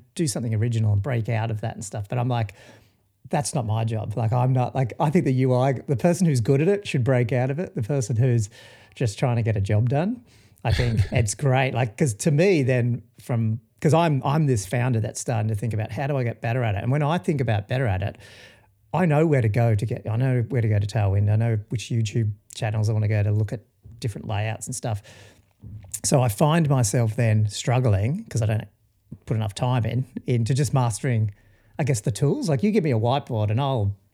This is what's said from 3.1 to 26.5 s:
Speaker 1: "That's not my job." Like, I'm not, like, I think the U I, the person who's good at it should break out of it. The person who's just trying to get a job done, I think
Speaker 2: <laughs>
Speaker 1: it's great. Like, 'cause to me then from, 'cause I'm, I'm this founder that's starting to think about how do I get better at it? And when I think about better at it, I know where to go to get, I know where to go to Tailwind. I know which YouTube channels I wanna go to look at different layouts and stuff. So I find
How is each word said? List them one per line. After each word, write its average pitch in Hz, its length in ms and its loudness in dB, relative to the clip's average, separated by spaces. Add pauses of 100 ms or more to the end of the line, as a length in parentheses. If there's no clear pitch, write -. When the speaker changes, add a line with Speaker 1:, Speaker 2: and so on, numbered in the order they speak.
Speaker 1:
"That's - 260 -2
not 127 100 -2
my 110 180 -2
job." 110 320 -4
Like, 113 160 0
I'm 127 220 2
not, 123 220 0
like, 127 240 -2
I 156 100 2
think 165 160 2
the 139 80 2
U 127 200 2
I, 131 200 2
the 127 240 -4
person 175 300 2
who's 139 140 4
good 139 200 4
at 160 60 2
it 202 200 0
should 131 160 0
break 123 300 2
out 127 160 0
of 139 100 -4
it. - 160 -8
The 147 80 -4
person 127 340 -2
who's 117 320 2 (460)
just - 240 -4
trying 123 180 0
to 120 40 0
get 107 140 0
a 98 60 0
job 107 280 2
done, 175 320 -2 (440)
I 117 80 2
think 117 320 2
Speaker 2:
<laughs> - 60 -8
Speaker 1:
it's 123 240 0
great. 131 380 0
Like, 117 240 -2
'cause 135 180 2
to - 160 0
me 165 320 4
then 120 380 0 (180)
from, 113 400 -2 (220)
'cause 143 120 4
I'm, 160 300 4
I'm 151 220 2
this 123 200 2
founder 123 360 0
that's - 180 -6
starting 110 300 -2
to 113 60 -2
think 107 180 -4
about 107 180 -4
how 139 160 -4
do 147 100 -2
I 131 60 -2
get 117 160 -4
better 120 240 -2
at 107 120 0
it? - 80 -6
And 123 80 -2
when 147 120 0
I 156 140 2
think 175 240 -2
about 110 260 0
better 131 180 -2
at 95 160 0
it, - 160 -6 (760)
I 175 120 2
know 156 220 4
where 143 140 4
to 113 80 2
go 117 260 2
to 104 100 -2
get, 110 240 -6
I 107 60 -2
know 127 340 0
where 127 120 0
to 113 80 0
go 104 100 2
to 107 80 0
Tailwind. 101 420 2
I 107 60 4
know 113 320 2
which - 220 -6
YouTube 113 420 0 (240)
channels 107 340 -2
I 113 40 0
wanna 107 160 0
go 107 140 2
to 104 80 2
look 107 220 0
at 131 80 -8 (380)
different - 280 -6
layouts 107 380 -4
and 131 100 -8
stuff. 110 260 -6 (1040)
So 139 160 4
I 127 80 2
find 151 400 2